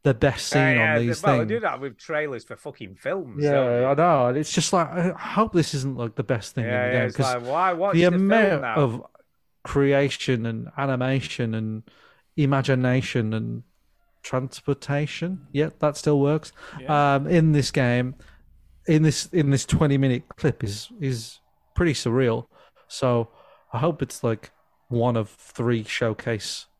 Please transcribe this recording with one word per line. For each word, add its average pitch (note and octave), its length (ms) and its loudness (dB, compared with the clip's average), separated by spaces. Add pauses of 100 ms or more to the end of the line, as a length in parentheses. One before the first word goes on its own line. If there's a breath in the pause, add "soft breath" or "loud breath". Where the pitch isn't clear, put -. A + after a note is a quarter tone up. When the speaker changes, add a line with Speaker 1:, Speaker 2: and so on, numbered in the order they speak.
Speaker 1:
the C3+ 100 4
best C3 340 0
scene C#3 140 2
Speaker 2:
Yeah, D#3 140 4
yeah, D#3 200 2
Speaker 1:
on A#2+ 120 0
these - 140 -4
Speaker 2:
they, D#3 60 0
well, C3+ 120 4
Speaker 1:
things. A2 100 -2
Speaker 2:
they A3 60 -2
do A#3 60 -4
that C3+ 200 -4
with C3+ 160 -10
trailers D3+ 480 -6
for A2 100 -14
fucking G2+ 400 -16
films, D3 480 -6
Speaker 1:
Yeah, D3 100 4
Speaker 2:
don't C3+ 140 4 (140)
they? C3 40 2
Speaker 1:
I C#3 100 2
know. D3 320 4
And B2+ 100 0
it's D3+ 160 -4
just - 180 0
like, E3+ 160 2
I F3 300 -2
hope G#3+ 340 -2
this E3 220 0
isn't, C3+ 240 -4
like, A#2 180 -6
the B2+ 80 -4
best A2+ 320 -4
thing B2 100 -2
Speaker 2:
Yeah, A#2+ 40 -4 (160)
Speaker 1:
in B2 60 0
the - 20 0
Speaker 2:
yeah, B2 60 2
Speaker 1:
game, B2+ 100 0
Speaker 2:
it's - 80 -8
Speaker 1:
'cause C3+ 180 0
Speaker 2:
like, A#2+ 100 -6
why, F3 280 0
what's F3+ 220 0
Speaker 1:
the E3+ 100 6
Speaker 2:
the F3+ 60 6
film F3+ 100 2 (100)
Speaker 1:
amount G3 300 4
Speaker 2:
now? A#2 140 -4
Speaker 1:
of B2+ 280 0 (600)
creation C#3 800 0
and A2+ 320 -8
animation B2+ 760 -2
and A2 280 -6 (540 soft breath)
imagination B2+ 960 0
and A2+ 300 -6 (760)
transportation, C#3+ 1120 -6
yeah, D3 180 0 (100)
that D3 180 0
still D3 220 2
works, D3 320 0 (280 loud breath)
Speaker 3:
Yeah. C#3+ 360 2
Speaker 1:
um, C#3+ 120 -2
in D#3+ 260 6
this C#3+ 180 2
game, B2 420 0 (720 soft breath)
in D#3 140 4
this, D#3 260 2
in D#3 220 2
this C#3 160 2
twenty C#3 320 2
minute C3+ 260 2 (120)
clip - 280 -2
is, G#2 260 -10 (100)
is B2+ 400 -6 (360)
pretty E3+ 180 2
surreal. A#2+ 540 0 (400 soft breath)
So A#2+ 420 0 (440 soft breath)
I A2+ 60 -4
hope D#3 240 -2
it's, - 200 -10
like, A2+ 280 -4 (380)
one A#2 280 0
of G#2 120 -2
three A#2 540 -4
showcase - 840 -6 (120)